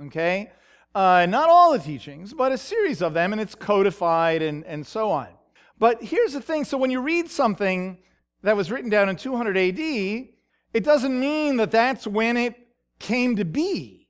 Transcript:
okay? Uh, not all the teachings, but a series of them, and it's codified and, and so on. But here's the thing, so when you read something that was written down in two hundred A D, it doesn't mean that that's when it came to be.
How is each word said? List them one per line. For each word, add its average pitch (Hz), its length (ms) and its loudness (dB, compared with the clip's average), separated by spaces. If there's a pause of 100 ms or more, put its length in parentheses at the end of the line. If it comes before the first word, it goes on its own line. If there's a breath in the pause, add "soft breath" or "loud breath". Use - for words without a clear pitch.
okay? 175 440 -4 (440 soft breath)
Uh, 180 340 6
not 285 200 2
all 349 240 8
the 247 60 2
teachings, 151 560 -12
but 262 180 0
a 254 60 -2
series 370 440 -2
of 160 120 -2
them, 175 180 0
and 214 80 -4
it's 208 140 -8
codified 165 880 0
and, 151 220 -6
and 151 220 -12
so 220 240 -4
on. 143 180 -4 (500 soft breath)
But 233 240 2
here's 330 300 0
the 277 80 -6
thing, 302 240 -4
so 277 140 -4
when 262 120 0
you 254 100 -2
read 330 300 -2
something 190 680 -2 (440)
that 208 140 2
was 180 140 -2
written 247 200 -6
down 202 180 4
in 190 80 -4
two 262 200 -6
hundred 214 200 -2
A 185 160 2
D, 240 580 -4 (420)
it 226 120 0
doesn't 269 340 2
mean 285 380 0
that 220 140 0
that's 233 360 0
when 226 300 0
it 240 180 -2 (440)
came 247 380 -2
to 202 80 0
be. 190 640 -6